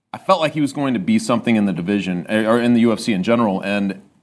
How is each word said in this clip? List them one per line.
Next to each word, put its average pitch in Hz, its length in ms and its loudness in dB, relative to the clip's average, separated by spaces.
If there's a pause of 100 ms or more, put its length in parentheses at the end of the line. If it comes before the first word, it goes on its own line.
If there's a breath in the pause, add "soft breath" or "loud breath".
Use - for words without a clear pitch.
(120)
I 113 60 -12
felt 180 220 0
like 151 140 0
he 156 80 -2
was 139 100 -2
going 135 220 -2
to 107 60 -2
be 110 180 2
something 113 380 0
in 104 100 2
the 98 60 0
division, 90 580 -2
eh, 107 160 0
or 113 140 2
in 120 120 2
the 117 80 4
U 117 120 4
F 101 80 -2
C 117 120 -2
in 92 100 0
general. 110 380 0
And 98 400 -4 (220)